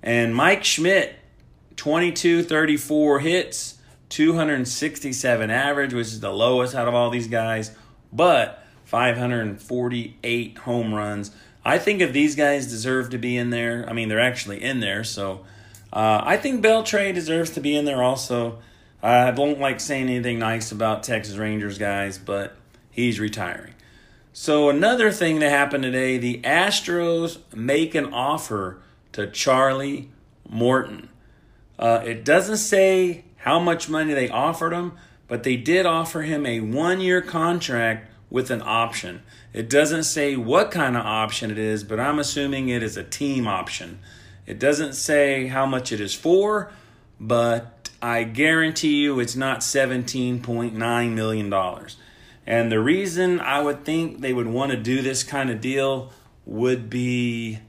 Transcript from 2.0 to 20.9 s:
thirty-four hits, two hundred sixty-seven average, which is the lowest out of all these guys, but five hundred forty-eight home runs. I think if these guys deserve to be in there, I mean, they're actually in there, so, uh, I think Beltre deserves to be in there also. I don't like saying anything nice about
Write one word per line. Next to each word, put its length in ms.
thirty-four 760
hits, 580
two 280
hundred 320
sixty-seven 840
average, 460
which 120
is 120
the 120
lowest 440
out 120
of 60
all 160
these 180
guys, 480
but 500
five 320
hundred 440
forty-eight 1000
home 360
runs. 340
I 140
think 240
if 100
these 240
guys 300
deserve 460
to 80
be 180
in 140
there, 360
I 60
mean, 160
they're 100
actually 440
in 160
there, 240
so, 420
uh, 300
I 140
think 260
Beltre 500
deserves 380
to 100
be 140
in 100
there 160
also. 560
I 260
don't 300
like 200
saying 300
anything 300
nice 320
about 320